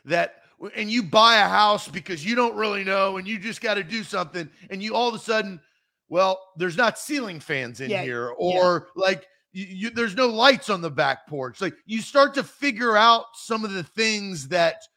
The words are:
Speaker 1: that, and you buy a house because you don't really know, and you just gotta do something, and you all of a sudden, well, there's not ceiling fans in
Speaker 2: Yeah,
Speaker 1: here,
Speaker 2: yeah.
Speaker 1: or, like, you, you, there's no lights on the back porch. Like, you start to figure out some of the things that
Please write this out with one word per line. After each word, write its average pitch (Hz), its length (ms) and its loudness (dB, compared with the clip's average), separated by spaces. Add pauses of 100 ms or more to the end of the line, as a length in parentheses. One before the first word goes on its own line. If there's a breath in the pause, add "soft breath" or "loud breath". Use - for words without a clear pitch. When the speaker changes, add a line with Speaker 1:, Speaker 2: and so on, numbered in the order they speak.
Speaker 1:
that, 165 380 -2 (320 soft breath)
and 214 160 -6
you 240 100 0
buy 220 360 6
a 202 100 6
house 208 400 2
because 175 360 -10
you 220 120 -4
don't 233 200 2
really 208 280 -2
know, 190 340 0
and 185 100 -10
you 214 120 -6
just 208 220 -10
gotta 208 220 -2
do 208 200 -8
something, 175 440 -6 (220 loud breath)
and 190 140 -10
you 220 100 -6
all 240 160 2
of 226 60 -2
a 202 40 -10
sudden, 208 400 -4 (480)
well, 190 480 0
there's 170 220 -4
not 220 220 2
ceiling 226 400 -6
fans 127 420 -6
in - 80 -6
Speaker 2:
Yeah, 190 140 -4
Speaker 1:
here, 120 360 -6
Speaker 2:
yeah. 180 200 0
Speaker 1:
or, 175 360 2
like, 190 300 -2 (260)
you, 190 140 -12
you, 190 240 -8
there's 226 260 -2
no 254 120 2
lights 233 420 4
on 190 120 -2
the 165 100 -4
back 139 360 0
porch. 131 320 -8
Like, 175 160 -4 (100)
you 220 160 -6
start 277 340 4
to 262 80 0
figure 240 520 -2
out 226 300 6 (100)
some 220 300 -6
of 196 80 -6
the 185 100 -6
things 202 640 -4
that 165 340 2 (140)